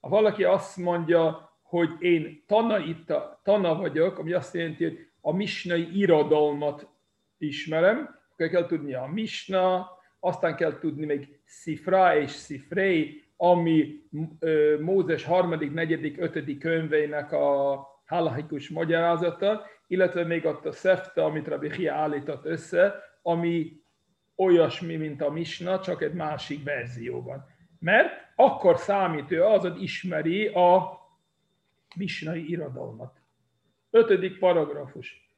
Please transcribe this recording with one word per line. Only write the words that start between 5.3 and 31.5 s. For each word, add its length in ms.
misnai 680
irodalmat 920
ismerem, 800
akkor 160
kell 180
tudnia 360
a 100
misna, 760
aztán 360
kell 220
tudni 260
még 400
szifra 760
és 120
szifrei, 920
ami, 560
ö, 420
Mózes 440
harmadik, 480
negyedik, 480
ötödik 380
könyveinek 760
a 480
halachikus 640
magyarázata, 1000
illetve 380
még 200
ott 220
a 60
szefta, 520
amit 240
Rabbi 240
Hia 220
állított 500
össze, 500
ami 640
olyasmi, 600
mint 260
a 80
misna, 500
csak 220
egy 100
másik 520
verzióban. 800
Mert 340
akkor 420
számít 520
ő 140
az, 180
hogy 200
ismeri 640
a 520